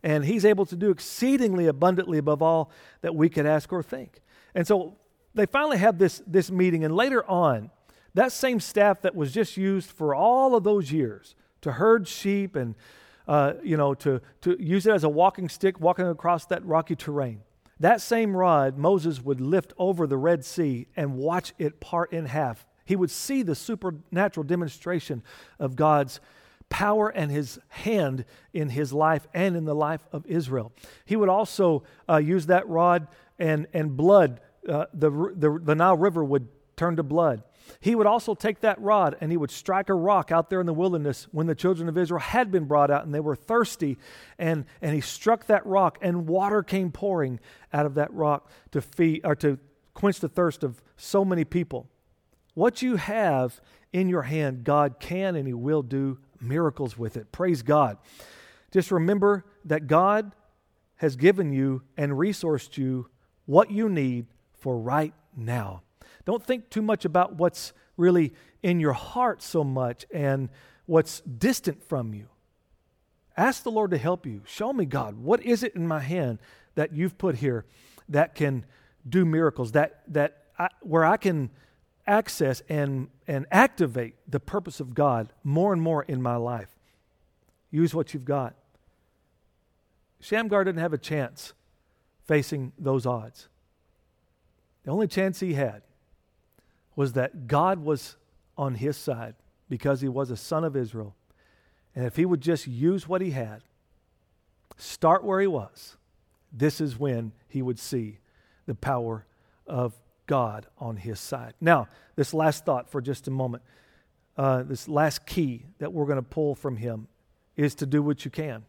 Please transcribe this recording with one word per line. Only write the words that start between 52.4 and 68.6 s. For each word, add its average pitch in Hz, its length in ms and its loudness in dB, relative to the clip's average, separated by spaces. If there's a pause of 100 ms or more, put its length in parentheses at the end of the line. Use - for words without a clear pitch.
What 233 260 0
you 254 140 0
have 165 680 -2 (300)
in 185 180 0
your 175 140 0
hand, 135 400 -4
God 143 360 2
can 185 360 -4
and 139 120 -4
he 127 60 -4
will 139 300 0
do 135 340 -4 (240)
miracles 139 560 -2
with 113 180 -8
it. 113 160 -12
Praise 175 300 0
God. 135 360 4 (760)
Just 190 200 2
remember 196 540 2 (180)
that 151 240 -2
God 196 480 2 (640)
has 147 180 0
given 165 380 4
you 135 300 0 (120)
and 143 160 -2
resourced 156 640 -2
you 131 320 -4 (360)
what 190 260 6
you 214 160 0
need 131 380 -2 (260)
for 127 260 -6
right 147 360 -2 (240)
now. 113 460 -6 (420)
Don't 214 180 -2
think 247 260 -4
too 220 120 -4
much 214 240 0
about 180 300 0
what's 175 360 0 (240)
really 175 380 4 (280)